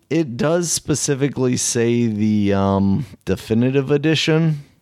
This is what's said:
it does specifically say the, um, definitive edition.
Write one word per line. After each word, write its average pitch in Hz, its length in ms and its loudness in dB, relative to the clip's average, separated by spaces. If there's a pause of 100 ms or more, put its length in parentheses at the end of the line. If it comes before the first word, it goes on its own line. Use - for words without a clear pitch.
(100)
it 160 260 -2
does 156 360 0
specifically 131 840 -2
say 120 500 0
the, 107 480 0
um, 98 520 2 (180)
definitive 131 680 0
edition. 156 760 0 (180)